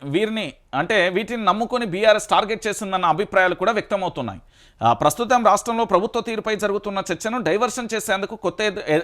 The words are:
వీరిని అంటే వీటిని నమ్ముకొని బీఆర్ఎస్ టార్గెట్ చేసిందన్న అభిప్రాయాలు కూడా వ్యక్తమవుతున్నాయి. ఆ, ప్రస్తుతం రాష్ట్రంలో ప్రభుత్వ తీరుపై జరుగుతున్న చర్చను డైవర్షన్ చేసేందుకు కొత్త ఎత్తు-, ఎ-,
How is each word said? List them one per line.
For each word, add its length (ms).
వీరిని 500
అంటే 360
వీటిని 360
నమ్ముకొని 400
బీఆర్ఎస్ 420
టార్గెట్ 400
చేసిందన్న 380
అభిప్రాయాలు 500
కూడా 160
వ్యక్తమవుతున్నాయి. 680
ఆ, 100
ప్రస్తుతం 520
రాష్ట్రంలో 400
ప్రభుత్వ 360
తీరుపై 340
జరుగుతున్న 480
చర్చను 280
డైవర్షన్ 520
చేసేందుకు 420
కొత్త 260
ఎత్తు-, 260
ఎ-, 160